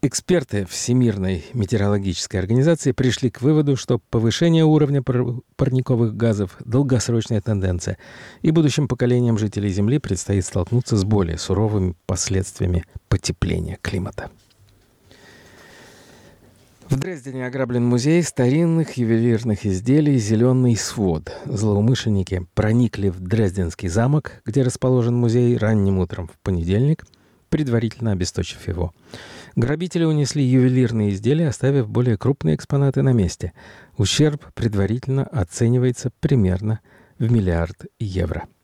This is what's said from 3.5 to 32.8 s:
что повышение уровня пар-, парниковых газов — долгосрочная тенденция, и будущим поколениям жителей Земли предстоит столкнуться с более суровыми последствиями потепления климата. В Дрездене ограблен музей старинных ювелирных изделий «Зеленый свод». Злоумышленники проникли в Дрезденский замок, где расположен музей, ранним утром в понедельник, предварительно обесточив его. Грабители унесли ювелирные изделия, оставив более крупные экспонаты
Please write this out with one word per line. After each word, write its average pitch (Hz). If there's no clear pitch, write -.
что 123
повышение 160
уровня 147
пар-, 123
парниковых 123
газов — 104
долгосрочная 120
тенденция, 92
и 160
будущим 151
поколениям 120
жителей 104
Земли 104
предстоит 98
столкнуться 110
с 95
более 95
суровыми 98
последствиями 90
потепления -
климата. -
В 135
Дрездене 131
ограблен 123
музей 131
старинных 156
ювелирных 113
изделий 127
«Зеленый 120
свод». 92
Злоумышленники 104
проникли 107
в 87
Дрезденский 92
замок, 120
где 127
расположен 123
музей, 120
ранним 101
утром 87
в -
понедельник, 98
предварительно 117
обесточив -
его. 87
Грабители 156
унесли 151
ювелирные 127
изделия, 123
оставив 131
более 117
крупные 147
экспонаты 139